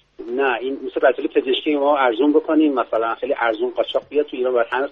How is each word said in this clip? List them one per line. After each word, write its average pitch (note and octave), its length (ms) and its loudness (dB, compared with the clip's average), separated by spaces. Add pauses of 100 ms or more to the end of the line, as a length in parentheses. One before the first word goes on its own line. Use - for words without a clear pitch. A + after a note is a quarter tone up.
(360)
نه، C3 240 0
این C3 120 -6
مثل C3+ 300 -6
وسایل C#3+ 260 2
پزشکی C#3+ 460 0
ما C#3+ 240 2
ارزون C3 340 2
بکنیم، D#3 420 4
مثلاً A2+ 400 0
خیلی - 260 -4
ارزون A#2 300 0
قاچاق A#2+ 380 -2
بیاد D3 180 0
تو - 100 -12
ایران B2+ 180 -2
و A#2+ 160 2
هر، C3+ 200 -2